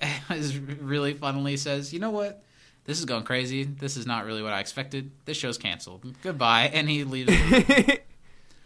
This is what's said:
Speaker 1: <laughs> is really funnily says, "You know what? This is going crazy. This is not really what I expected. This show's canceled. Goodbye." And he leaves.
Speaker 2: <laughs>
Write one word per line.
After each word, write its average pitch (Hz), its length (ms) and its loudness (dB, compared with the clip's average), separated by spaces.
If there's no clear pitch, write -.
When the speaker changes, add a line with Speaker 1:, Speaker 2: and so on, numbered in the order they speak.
Speaker 1:
<laughs> - 160 -10
is 151 260 -4
really 143 560 -2
funnily 139 440 -2
says, 139 360 -4
"You 170 60 -8
know 220 120 -4
what? 202 320 -4
This 151 140 -4
is 160 60 -4
going 117 200 -4
crazy. 127 400 -2
This 139 320 -6
is 117 100 -6
not 113 180 -2
really 110 160 -6
what 107 120 -4
I 98 80 -2
expected. 139 500 -8
This 156 100 -6
show's 123 220 -4
canceled. 92 480 -8
Goodbye." 139 500 4
And 151 160 0
he 147 140 0
leaves. 131 300 2
Speaker 2:
<laughs> 247 640 6